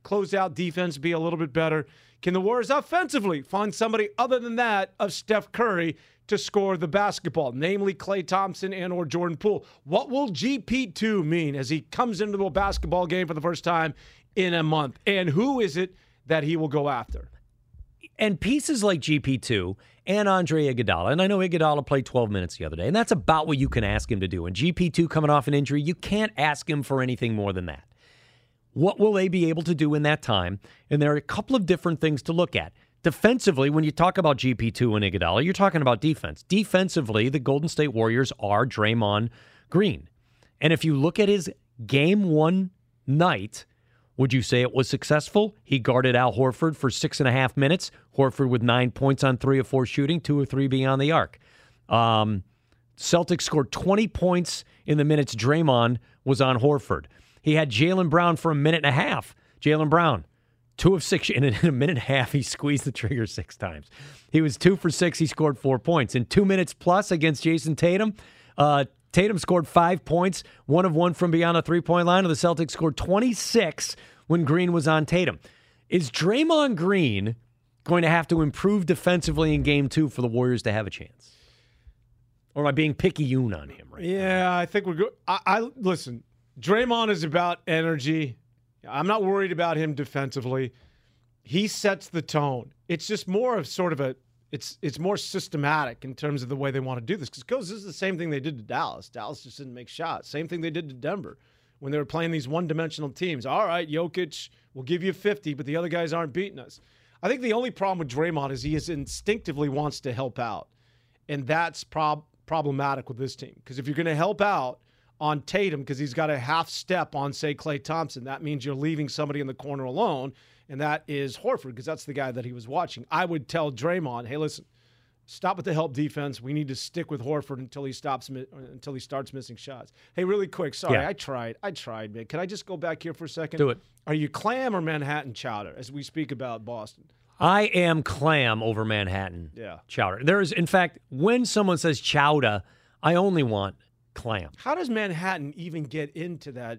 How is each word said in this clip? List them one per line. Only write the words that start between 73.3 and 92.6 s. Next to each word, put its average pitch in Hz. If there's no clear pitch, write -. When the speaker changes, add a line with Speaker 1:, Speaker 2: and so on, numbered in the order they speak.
Speaker 2:
when 165
Green 175
was 160
on 156
Tatum. 165
Is 165
Draymond 285
Green 139
going 170
to 165
have 165
to 165
improve 185
defensively 160
in 143
game 143
two 156
for 123
the 123
Warriors 123
to 110
have 107
a -
chance? -
Or 143
am 147
I -
being 151
picayune 131
on 73
him -
right -
Speaker 1:
Yeah, 185
Speaker 2:
now? 180
Speaker 1:
I 175
think 185
we're 180
go-, 180
I, 190
I, 202
listen, 175
Draymond 226
is 170
about 175
energy. 160
I'm 139
not 214
worried 196
about 165
him 156
defensively. 131
He 196
sets 196
the 165
tone. 139